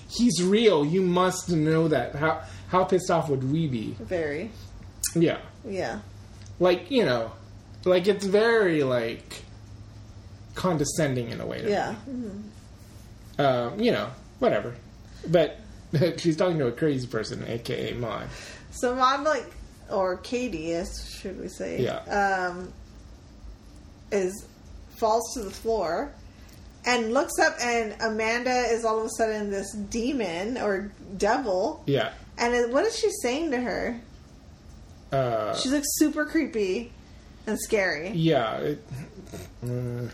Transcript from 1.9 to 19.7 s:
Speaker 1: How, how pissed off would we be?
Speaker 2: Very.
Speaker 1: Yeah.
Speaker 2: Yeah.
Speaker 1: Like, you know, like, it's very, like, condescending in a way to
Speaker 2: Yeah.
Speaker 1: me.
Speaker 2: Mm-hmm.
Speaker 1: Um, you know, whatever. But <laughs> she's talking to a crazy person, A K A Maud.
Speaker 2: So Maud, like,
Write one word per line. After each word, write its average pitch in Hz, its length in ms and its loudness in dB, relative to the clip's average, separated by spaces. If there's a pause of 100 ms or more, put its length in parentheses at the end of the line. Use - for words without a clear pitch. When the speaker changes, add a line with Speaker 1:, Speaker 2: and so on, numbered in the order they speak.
Speaker 1:
How, 156 260 0 (260)
how 185 160 4
pissed 185 260 2
off 165 200 4
would 131 220 0
we 160 160 2
be? 117 320 -4
Speaker 2:
Very. 165 520 -4 (640)
Speaker 1:
Yeah. 165 240 4 (280)
Speaker 2:
Yeah. 185 320 -4 (600)
Speaker 1:
Like, 180 320 4
you 240 140 4
know, 117 260 2 (540)
like, 180 220 6
it's 196 180 2
very, 202 580 6
like, 120 600 -2 (1120)
condescending 143 760 0
in 113 120 -6
a 113 40 -6
way 117 160 -6
to 214 80 0
Speaker 2:
Yeah. 190 260 0 (120)
Speaker 1:
me. 277 60 -10
Speaker 2:
Mm-hmm. - 1300 -10
Speaker 1:
Um, 131 380 2
you 233 120 4
know, 110 180 0 (300)
whatever. 120 360 2 (520)
But 160 300 4 (340)
<laughs> 165 260 4
she's 160 200 2
talking 180 220 2
to 131 80 2
a 120 40 2
crazy 135 360 0
person, 110 400 -4
A 117 120 -4
K 127 320 -4
A 110 40 -6
Maud. 117 320 -4 (440)
Speaker 2:
So 247 240 -2
Maud, 269 280 4
like, 294 220 2 (440)